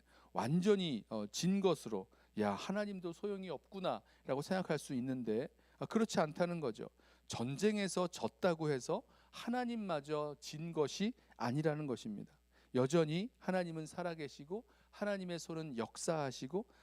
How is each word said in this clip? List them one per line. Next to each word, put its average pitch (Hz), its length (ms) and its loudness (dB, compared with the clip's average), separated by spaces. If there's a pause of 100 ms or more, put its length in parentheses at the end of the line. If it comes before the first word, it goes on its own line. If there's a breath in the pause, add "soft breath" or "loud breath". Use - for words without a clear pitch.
(320 soft breath)
완전히, 175 800 4
어, 107 180 -2
진 190 320 2
것으로, 120 480 2 (320 soft breath)
"야, 208 140 4
하나님도 196 580 -4
소용이 190 380 -6
없구나"라고 143 920 -4
생각할 175 380 0
수 - 140 -6
있는데, 127 540 0 (320 soft breath)
아, 139 60 -4
그렇지 220 340 2
않다는 175 400 0
거죠. 117 300 -4 (380 soft breath)
전쟁에서 185 800 0
졌다고 160 640 2
해서 143 300 0 (300 soft breath)
하나님마저 170 1080 -2
진 165 340 -8
것이 160 400 2 (240 soft breath)
아니라는 147 500 2
것입니다. 110 460 -6 (420 soft breath)
여전히 156 600 4
하나님은 170 480 -2
살아계시고 165 800 -8 (280 soft breath)
하나님의 190 480 -4
손은 160 380 -6
역사하시고 139 880 -2 (180 soft breath)